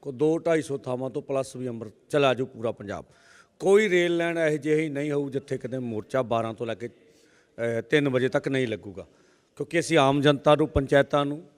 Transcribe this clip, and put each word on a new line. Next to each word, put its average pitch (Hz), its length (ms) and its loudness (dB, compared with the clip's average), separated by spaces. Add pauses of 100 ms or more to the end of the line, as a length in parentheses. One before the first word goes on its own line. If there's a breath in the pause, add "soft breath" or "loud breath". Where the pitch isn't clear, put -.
ਕੋਈ 143 100 -10
ਦੋ 151 260 2
ਢਾਈ 165 240 0
ਸੌ 139 160 -6
ਥਾਵਾਂ 127 320 -6
ਤੋਂ 139 120 -8
ਪਲੱਸ 135 340 -4
ਵੀ 127 120 -8
ਅੰਮ੍ਰਿਤ 113 240 -10 (180)
ਚਲਾ 139 240 4
ਜਾਊ 123 120 -4
ਪੂਰਾ 110 260 -6
ਪੰਜਾਬ। 98 320 -10 (540 soft breath)
ਕੋਈ 202 300 4
ਰੇਲ 175 280 2
ਲਾਈਨ 170 220 -2
ਇਹੋ 156 180 2
ਜਿਹੀ 156 320 0
ਨਹੀਂ 147 240 -4
ਹੋਊ 143 180 -4
ਜਿੱਥੇ 131 280 -6
ਕਿਤੇ 123 200 -8
ਮੋਰਚਾ 120 440 -4
ਬਾਰਾਂ 113 320 -2
ਤੋਂ 117 120 -8
ਲੈ 113 80 -4
ਕੇ, 117 140 -12
ਅਹ, - 960 -8
ਤਿੰਨ 143 260 2
ਵਜੇ 127 200 2
ਤੱਕ 143 200 -2
ਨਹੀਂ 131 180 0
ਲੱਗੂਗਾ, 95 400 -10 (500 soft breath)
ਕਿਉਂਕਿ - 240 -4
ਅਸੀਂ 160 180 2
ਆਮ 139 220 4
ਜਨਤਾ 147 360 4
ਨੂੰ, 147 120 0
ਪੰਚਾਇਤਾਂ 143 580 2
ਨੂੰ 147 160 -8 (160)